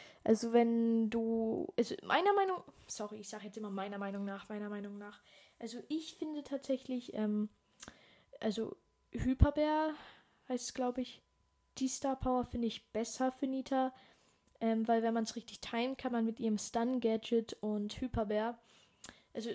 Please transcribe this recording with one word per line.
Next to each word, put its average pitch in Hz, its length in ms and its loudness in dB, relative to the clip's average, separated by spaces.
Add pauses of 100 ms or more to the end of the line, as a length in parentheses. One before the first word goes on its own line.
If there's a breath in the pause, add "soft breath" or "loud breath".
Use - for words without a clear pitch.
(240 loud breath)
Also 226 300 4
wenn 233 560 6
du... 226 680 0
Also 233 260 2
meiner 381 300 6
Meinung... 381 300 2 (240)
Sorry, 214 300 -8
ich 208 120 -12
sag 208 140 -10
jetzt 202 140 -12
immer 214 120 -6
meiner 196 280 -4
Meinung 202 260 -4
nach, 196 240 -6
meiner 208 220 -6
Meinung 202 280 -8
nach. 208 240 -16 (380 loud breath)
Also 233 300 -8
ich 320 260 -6
finde 302 280 -6
tatsächlich... 262 720 -4
Ähm, 214 360 0 (880 loud breath)
also 220 380 -2 (340)
Hyperbär 302 840 4 (540 loud breath)
heißt 247 220 -4
es, - 40 -8
glaub 247 240 -2
ich, - 240 -6 (580)
die 262 80 2
Star 269 280 0
Power 254 280 2
finde 240 240 -2
ich - 240 -6
besser 240 400 0
für 262 160 -2
Nita, 262 460 0 (640 loud breath)
ähm, 226 280 2
weil 226 160 4
wenn 226 100 2
man's 226 220 0
richtig - 240 -12
timet, 247 380 -2
kann 254 140 -4
man 233 140 2
mit 226 140 -2
ihrem 220 180 2
Stun-Gadget 233 1040 0
und 208 400 -4
Hyperbär, 226 560 -2 (760 loud breath)
also 226 220 -6